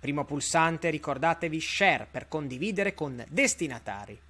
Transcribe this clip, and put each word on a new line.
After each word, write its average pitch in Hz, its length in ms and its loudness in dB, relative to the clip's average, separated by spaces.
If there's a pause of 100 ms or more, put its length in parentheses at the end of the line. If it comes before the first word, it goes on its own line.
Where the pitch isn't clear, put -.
Primo 143 240 -2
pulsante, 165 640 2
ricordatevi, 156 680 0
share 156 500 2
per - 160 -6
condividere 175 680 -2
con 127 340 -6
destinatari. 113 920 -2 (120)